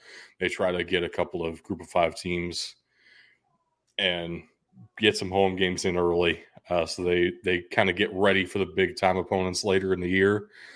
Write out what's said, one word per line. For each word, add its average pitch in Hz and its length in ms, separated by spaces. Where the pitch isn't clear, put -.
They 92 80
try 92 240
to 90 120
get 87 200
a 85 60
couple 85 340
of 82 200
group 85 180
of 82 80
five 85 240
teams 87 600
and 87 460
get 107 180
some 92 140
home 95 240
games 92 300
in 90 120
early. 87 460
Uh, 87 160
so 92 180
they, 90 280
they 92 180
kinda 98 220
get 101 200
ready 95 320
for 98 140
the 95 60
big 95 200
time 92 220
opponents 92 460
later 95 280
in 90 80
the 90 80
year. 98 420